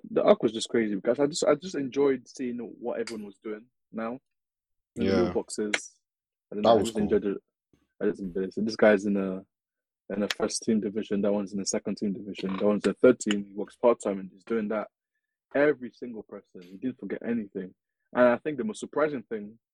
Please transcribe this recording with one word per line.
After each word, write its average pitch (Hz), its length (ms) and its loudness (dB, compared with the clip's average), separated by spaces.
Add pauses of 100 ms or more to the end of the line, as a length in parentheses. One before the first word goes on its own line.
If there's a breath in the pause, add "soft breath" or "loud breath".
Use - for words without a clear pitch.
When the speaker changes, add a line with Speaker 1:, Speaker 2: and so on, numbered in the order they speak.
Speaker 1:
the - 140 2
arc - 180 6
was 110 120 0
just 110 160 -6
crazy 107 260 0
because 117 240 0
I 143 80 2
just, 156 160 -2
I - 100 4
just 170 220 -6
enjoyed 135 520 0
seeing 123 300 -6 (220)
what 113 200 -6
everyone 110 280 -8
was 98 160 -18
doing 107 180 -8 (320)
now 113 240 -6 (760)
in 117 100 0
the 95 200 4
Speaker 2:
Yeah. 90 60 -2
Speaker 1:
boxes. 104 600 -4 (600)
I - 40 -10
don't 104 80 -4
Speaker 2:
That 107 60 6
Speaker 1:
know, - 20 10
I 117 80 8
Speaker 2:
was 98 60 2
Speaker 1:
just 113 100 -6
Speaker 2:
cool. 107 80 0
Speaker 1:
enjoyed 104 220 2
it. 98 120 -2 (640)
I - 60 -2
just - 140 -2
enjoyed 95 240 -4
it. 92 100 -8
So 101 60 -2
this 107 140 -2
guy's 107 300 6
in 101 120 0
a, 95 260 -4 (720)
in 101 80 0
a 98 60 -2
first - 340 -4
team 110 160 2
division. 101 420 -4
That 101 100 2
one's 101 220 -2
in 101 60 -4
the 95 80 -6
second 104 300 -4
team 104 160 -2
division. 95 440 -6
That 101 80 0
one's 104 200 2
in 101 40 6
the - 180 4
third 127 120 6
team. 101 280 -2
He 98 80 -20
works 101 200 -10
part 120 280 2
time 101 160 -2
and 95 140 -12
he's 98 120 -20
doing 113 240 -2
that. 107 180 -4 (680)
Every 135 400 2
single 117 300 -12
person. 98 400 -16
He 92 140 -18
didn't 127 220 -6
forget - 240 -8
anything. 110 520 -4 (360)
And 123 160 6
I 120 100 4
think 151 200 -6
the 120 60 -2
most 107 160 -4
surprising 143 500 -2
thing, 107 220 -8 (220)